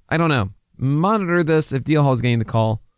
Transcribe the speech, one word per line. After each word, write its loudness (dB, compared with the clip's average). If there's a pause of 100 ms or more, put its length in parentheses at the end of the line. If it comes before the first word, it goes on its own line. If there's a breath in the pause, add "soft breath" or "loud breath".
I -4
don't 0
know. 0 (260)
Monitor 0
this 0
if -4
D 0
L 4
Hall 2
is 0
getting 0
the -2
call. -2 (160)